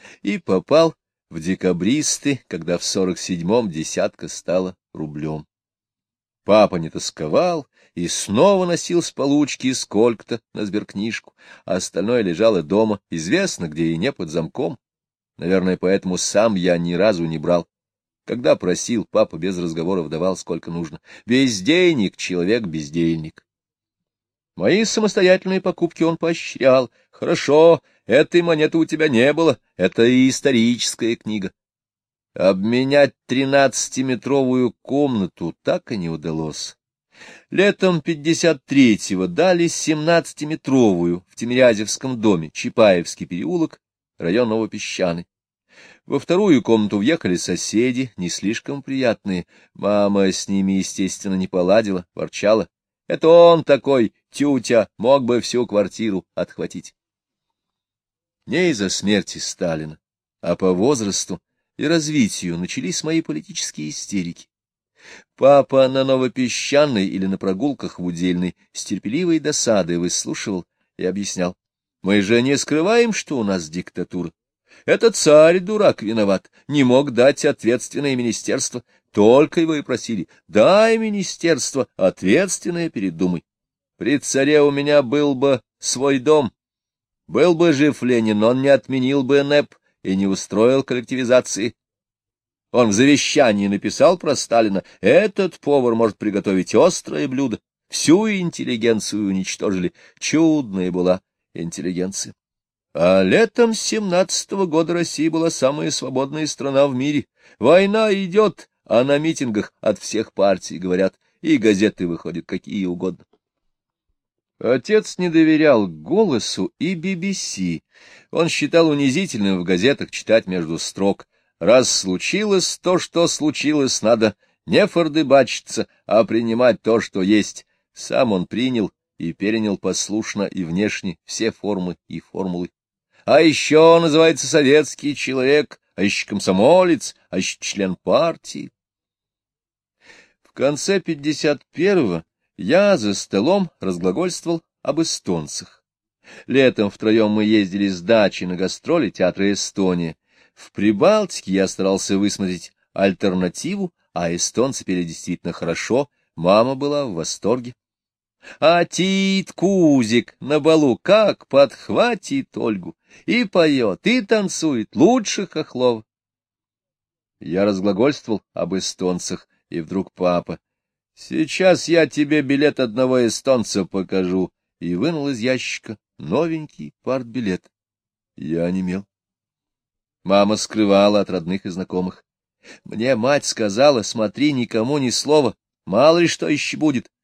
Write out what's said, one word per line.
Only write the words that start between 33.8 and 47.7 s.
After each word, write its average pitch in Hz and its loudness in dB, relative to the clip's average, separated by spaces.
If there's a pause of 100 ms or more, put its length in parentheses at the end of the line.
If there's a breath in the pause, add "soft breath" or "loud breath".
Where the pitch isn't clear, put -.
комнату 117 -2
так 160 -4
и 107 -6
не 85 -6
удалось. 78 -8 (720 loud breath)
Летом 185 0
пятьдесят 156 -2
третьего 104 2
дали 170 2
семнадцатиметровую 147 0
в - -20
Тимирязевском 120 0
доме, 92 2
Чапаевский 95 0
переулок, 156 -6 (340)
район 110 0
Новопесчаный. 101 -4 (800 soft breath)
Во 139 -4
вторую 170 2
комнату 107 2
въехали 104 0
соседи, 120 -2